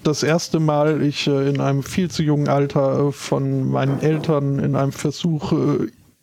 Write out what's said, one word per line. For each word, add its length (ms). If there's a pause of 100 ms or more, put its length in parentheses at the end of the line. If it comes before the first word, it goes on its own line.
das 180
erste 380
Mal 420
ich, 260
äh, 220
in 120
einem 200
viel 300
zu 120
jungen 260
Alter, 580
äh, 60
von 580
meinen 300
Eltern 580
in 160
einem 160
Versuch, 600
äh, 340 (360)